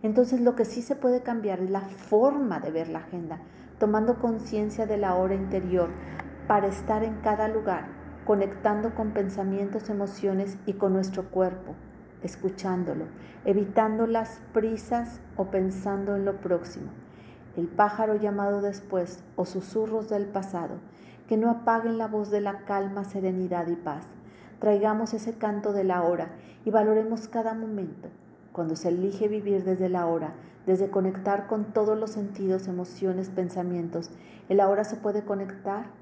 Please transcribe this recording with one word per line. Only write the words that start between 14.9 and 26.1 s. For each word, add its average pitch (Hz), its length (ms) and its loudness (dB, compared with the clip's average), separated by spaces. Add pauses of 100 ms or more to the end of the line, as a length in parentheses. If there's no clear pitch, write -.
o 190 80 0
pensando 196 680 -2
en 196 80 0
lo 196 180 0
próximo. - 500 -2 (680)
El 170 100 -2
pájaro 208 480 2
llamado 202 460 0
después 196 640 -4 (120)
o 180 100 0
susurros 220 640 -4
del 202 160 0
pasado, 190 500 -4 (520)
que 226 80 2
no 220 140 4
apaguen 226 480 2
la 220 100 -2
voz 214 220 -2
de 208 120 2
la 202 240 -2
calma, 196 400 -2
serenidad 185 600 -2
y 170 80 0
paz. 156 300 -6 (540)
Traigamos 214 540 4
ese 220 200 -4
canto 208 400 -2
de 196 100 2
la 180 200 4
hora 170 260 2 (340)